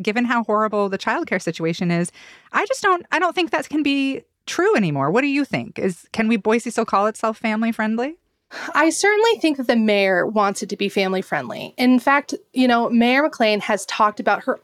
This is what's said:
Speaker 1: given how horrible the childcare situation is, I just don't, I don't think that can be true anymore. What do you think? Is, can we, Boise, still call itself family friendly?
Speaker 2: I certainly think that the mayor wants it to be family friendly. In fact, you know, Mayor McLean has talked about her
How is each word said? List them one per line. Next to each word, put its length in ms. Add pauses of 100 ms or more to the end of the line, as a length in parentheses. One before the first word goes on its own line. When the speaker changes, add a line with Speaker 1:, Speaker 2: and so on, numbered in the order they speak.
Speaker 1:
given 240
how 200
horrible 440
the 80
childcare 460
situation 480
is, 220 (400)
I 140
just 160
don't, 280
I 80
don't 160
think 160
that 180
can 140
be 400 (240)
true 300
anymore. 340
What 120
do 40
you 180
think? 340
Is, 340
can 160
we, 80
Boise, 340
still 160
call 220
itself 280
family 360
friendly? 440 (580)
Speaker 2:
I 160
certainly 480
think 180
that 100
the 100
mayor 500
wants 360
it 60
to 80
be 140
family 320
friendly. 560
In 200
fact, 360 (180)
you 160
know, 220
Mayor 320
McLean 380
has 260
talked 340
about 240
her 200